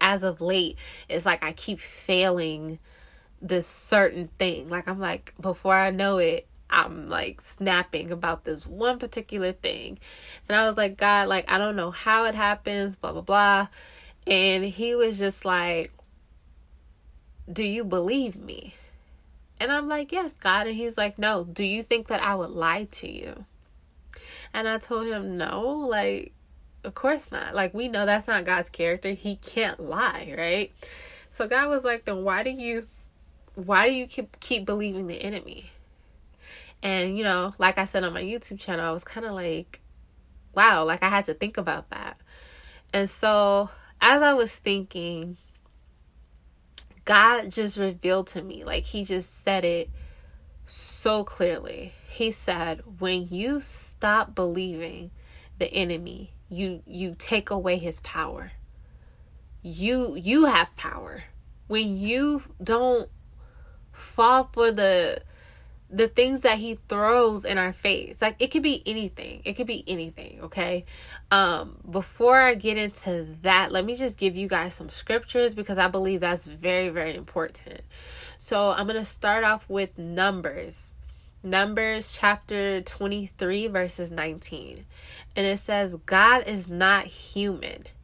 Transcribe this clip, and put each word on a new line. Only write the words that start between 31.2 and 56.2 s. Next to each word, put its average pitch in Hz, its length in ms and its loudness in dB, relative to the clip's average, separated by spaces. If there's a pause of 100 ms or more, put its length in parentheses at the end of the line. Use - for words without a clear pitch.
So 220 180 -4
God 269 200 2
was 277 160 0
like, 233 200 -2
"Then 190 180 -6
why 196 220 0
do 262 60 -4
you, 233 360 -6 (720)
why 196 320 4
do 269 40 4
you 254 140 -4
keep, - 320 -10
keep 208 280 -4
believing 202 420 -4
the 170 120 -8
enemy?" - 520 -10 (1120)
And, 190 320 -2
you 214 100 -2
know, 190 340 0
like 185 180 6
I 190 80 2
said 190 200 0
on 175 100 -2
my 180 80 -6
YouTube 202 360 -8
channel, 165 280 -4
I 165 40 -2
was 170 140 -6
kinda 226 300 -10
like, 170 480 -6 (720)
wow, 196 280 8
like, 165 200 0
I 190 80 4
had 202 160 2
to 226 80 -2
think 214 240 -8
about 165 320 -4
that. - 260 -12 (760)
And 196 120 2
so 202 640 4 (320)
as 269 220 8
I 294 100 8
was 240 220 2
thinking, 180 800 -6 (1700)
God 214 460 6
just 208 260 -2
revealed 185 520 0
to 175 120 -8
me, - 240 -12
like, - 200 -6
he 202 200 -6
just 185 400 -4
said 196 180 2
it 170 280 -2 (720)
so - 580 2
clearly. - 720 -4 (160)
He 226 240 -4
said, 170 480 -4 (180)
"When 185 300 -2
you 233 320 -2
stop - 720 0
believing 175 760 -4 (480)
the 185 120 -2
enemy, 180 640 -4 (160)